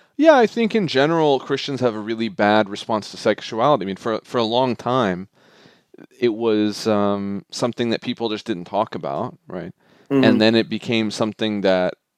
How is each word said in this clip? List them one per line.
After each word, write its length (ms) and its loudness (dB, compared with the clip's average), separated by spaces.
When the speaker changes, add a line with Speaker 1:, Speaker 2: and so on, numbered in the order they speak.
Speaker 1:
Yeah, 220 6
I 80 6
think 280 -2
in 140 2
general, 520 2
Christians 420 -4
have 120 2
a 60 -8
really 300 -4
bad 400 2
response 400 -6
to 80 -16
sexuality. 640 0
I 20 -6
mean, 100 -4
for, 280 -4
for 140 -4
a 60 2
long 300 0
time, 540 -2
it 120 2
was, 560 0
um, 640 0
something 400 -2
that 100 -2
people 300 -4
just 160 -6
didn't 180 -4
talk 300 -2
about, 420 -6
right? 280 -12
Speaker 2:
Mm-hmm. 160 0
Speaker 1:
And 160 4
then 140 4
it 160 2
became 400 -2
something 500 -4
that 320 2